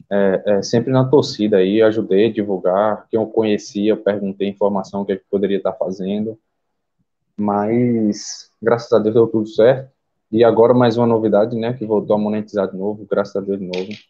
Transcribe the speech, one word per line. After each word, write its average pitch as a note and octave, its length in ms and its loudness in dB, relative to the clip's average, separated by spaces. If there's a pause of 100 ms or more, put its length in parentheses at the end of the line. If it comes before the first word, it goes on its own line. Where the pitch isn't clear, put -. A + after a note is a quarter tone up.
(100)
é, G2 340 0
é, G2+ 180 0
sempre A#2+ 300 -2
na C3 160 2
torcida A#2 500 2
aí, G2 220 2
ajudei G#2+ 460 2
a G#2+ 60 -2
divulgar. G2+ 760 -2
Quem A2+ 100 -2
eu G#2+ 80 -2
conhecia, G#2+ 680 -2
eu G2+ 40 0
perguntei G2+ 520 -4
informação, G2 540 -4
o G2 40 -10
que G2+ 60 -2
é F#2+ 40 -4
que - 140 -14
poderia G2 320 -2
tá F#2+ 100 -4
fazendo. G2+ 680 -6 (1000)
Mas, G#2+ 1120 -2 (100)
graças A2+ 320 0
a A2+ 60 6
Deus, G#2+ 160 0
deu A#2 120 6
tudo A2 220 -2
certo. C3 420 2 (400)
E A2 140 4
agora A2+ 280 6
mais B2 240 4
uma A#2+ 100 2
novidade, A2+ 500 2
né, A2+ 160 -4
que B2+ 120 -10
voltou G#2+ 300 0
a G#2 40 2
monetizar G#2 520 -4
de F#2+ 60 -12
novo, G2+ 340 -8
graças G2+ 240 -4
a G2+ 60 -4
Deus G2 180 -4
de G2 80 -10
novo. F#2 220 -6 (220)